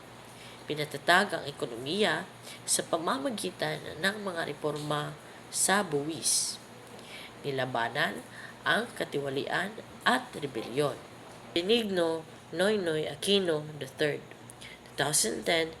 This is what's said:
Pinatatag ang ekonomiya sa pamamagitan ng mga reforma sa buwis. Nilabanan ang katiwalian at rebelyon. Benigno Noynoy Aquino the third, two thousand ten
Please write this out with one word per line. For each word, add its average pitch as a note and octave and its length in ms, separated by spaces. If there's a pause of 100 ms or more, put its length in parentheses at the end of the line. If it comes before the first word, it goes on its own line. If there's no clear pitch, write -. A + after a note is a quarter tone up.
(680)
Pinatatag D3+ 640
ang D#3+ 160
ekonomiya D#3 800 (400)
sa - 160
pamamagitan F3+ 960 (240)
ng G3 180
mga E3 300
reforma D3 640 (320)
sa - 340
buwis. D3+ 800 (880)
Nilabanan C3 720 (480)
ang G3 320
katiwalian C#3+ 720 (320)
at B3+ 320
rebelyon. B2 640 (560)
Benigno F3 720 (240)
Noynoy E3+ 560
Aquino E3+ 560 (160)
the C3+ 80
third, C#3+ 320 (720)
two - 60
thousand - 480
ten E3 320